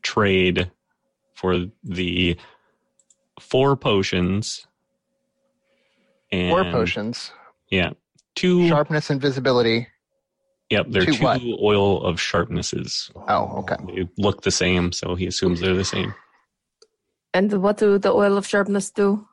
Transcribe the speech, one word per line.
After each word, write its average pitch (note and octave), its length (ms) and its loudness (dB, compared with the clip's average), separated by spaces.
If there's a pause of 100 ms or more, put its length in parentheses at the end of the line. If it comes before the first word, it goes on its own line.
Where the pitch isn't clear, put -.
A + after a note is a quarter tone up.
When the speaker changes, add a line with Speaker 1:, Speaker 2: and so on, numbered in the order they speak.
Speaker 1:
trade F#2 680 2 (640)
for F2+ 320 0 (180)
the F2+ 520 -2 (1000)
four C3+ 380 2
potions. G2 920 -2 (1700)
And F2+ 180 0
Speaker 2:
Four F#3 220 4
potions. A2+ 580 -4 (400)
Speaker 1:
Yeah. F#2 200 0 (440)
Two F3+ 340 4
Speaker 2:
Sharpness D3+ 420 0
and C#3 100 0
visibility. B2 680 2 (840)
Speaker 1:
Yep, G2+ 180 0
they're G2 160 0
Speaker 2:
Two - 80 2
Speaker 1:
two A#2 120 0
Speaker 2:
what? B2 160 2 (220)
Speaker 1:
oil G2+ 400 4
of E2+ 180 -2
sharpnesses. - 920 -4 (180)
Speaker 2:
Oh, - 300 -2
okay. - 180 -6 (100)
Speaker 1:
They F2+ 220 -6 (100)
look G2+ 240 -2
the G2 80 0
same, F2+ 420 0
so - 220 -6
he F2+ 140 -4
assumes F2 320 -2
they're F#2 160 0
the F#2+ 80 -2
same. G2 280 -6 (1200)
Speaker 3:
And G3 300 0
what G3+ 140 2
do G3+ 220 4
the G3 120 2
oil G3+ 260 4
of G3 100 -4
sharpness G3+ 440 0
do? G3+ 420 0